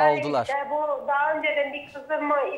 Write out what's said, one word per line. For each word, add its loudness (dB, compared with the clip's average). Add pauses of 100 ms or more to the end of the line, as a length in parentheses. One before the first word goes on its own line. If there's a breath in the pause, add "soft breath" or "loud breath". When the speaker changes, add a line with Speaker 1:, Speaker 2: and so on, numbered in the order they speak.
(200)
Speaker 1:
aldılar? 0
Speaker 2:
işte -2
bu -2
daha 2
önceden -2
bir -14
kızımı -2 (220)